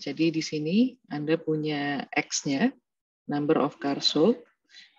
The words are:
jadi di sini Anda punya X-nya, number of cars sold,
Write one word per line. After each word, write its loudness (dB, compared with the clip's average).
jadi -2
di -2
sini 0
Anda 0
punya -4
X-nya, -2
number 0
of -2
cars -2
sold, 4